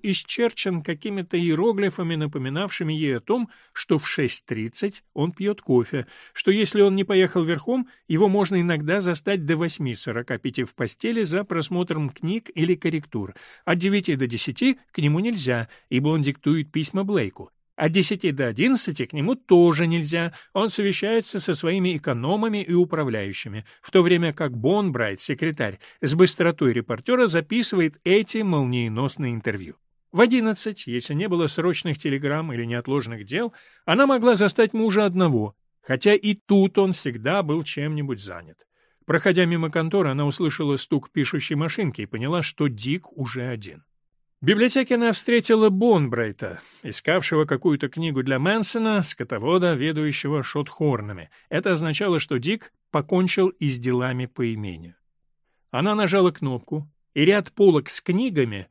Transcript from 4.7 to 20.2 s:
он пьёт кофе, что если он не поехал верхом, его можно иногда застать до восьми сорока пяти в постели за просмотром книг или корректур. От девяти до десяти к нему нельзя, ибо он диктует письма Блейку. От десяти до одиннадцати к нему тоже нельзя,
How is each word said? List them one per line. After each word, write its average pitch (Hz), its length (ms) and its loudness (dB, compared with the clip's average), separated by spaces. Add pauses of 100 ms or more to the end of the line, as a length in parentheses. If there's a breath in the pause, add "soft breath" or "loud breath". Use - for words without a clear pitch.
он 160 180 -2
пьёт 202 300 -6
кофе, 127 440 0 (280 loud breath)
что - 180 0
если 302 300 2
он 196 160 4
не 196 80 0
поехал 185 400 2
верхом, 233 420 -2 (220 loud breath)
его 175 180 4
можно 190 320 2
иногда 170 400 0
застать 180 460 -2
до 160 100 0
восьми 156 400 -4
сорока 120 420 -6
пяти 127 280 -4
в - 100 -18
постели 226 480 -4
за 180 220 -2
просмотром 170 640 -2
книг 190 440 -6
или 170 220 0
корректур. 147 580 -6 (300 loud breath)
От 175 140 0
девяти 185 400 0
до 131 100 -2
десяти 147 520 -2 (120)
к - 60 -8
нему 151 240 2
нельзя, 131 480 -2 (180 soft breath)
ибо 135 220 0
он 156 140 2
диктует 147 500 -2
письма 180 320 -2
Блейку. 135 460 -4 (280)
От 156 120 0
десяти 185 400 0
до 135 160 -2
одиннадцати 151 580 0
к - 80 -16
нему 160 220 -2
тоже 175 500 4
нельзя, 165 480 -2 (180 loud breath)